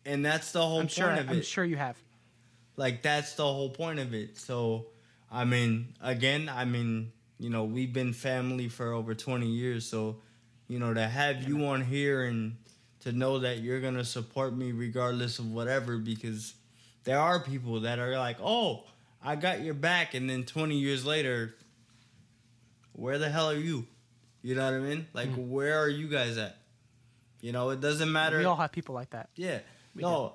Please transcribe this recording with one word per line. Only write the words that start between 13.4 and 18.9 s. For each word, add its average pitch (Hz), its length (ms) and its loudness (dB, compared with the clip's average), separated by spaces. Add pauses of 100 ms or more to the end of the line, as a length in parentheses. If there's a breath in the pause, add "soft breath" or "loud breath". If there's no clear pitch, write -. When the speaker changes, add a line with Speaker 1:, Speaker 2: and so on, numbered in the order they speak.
Speaker 1:
you're 123 220 -2
gonna 127 240 -2
support 123 500 -4
me 127 160 -2
regardless 123 680 0
of 113 120 -4
whatever, 120 460 0
because 110 560 -6 (500 soft breath)
there 131 160 4
are 170 220 4
people 123 400 -4
that 120 180 -2
are 127 180 0
like, 123 240 -2
"Oh, 196 440 0 (360 loud breath)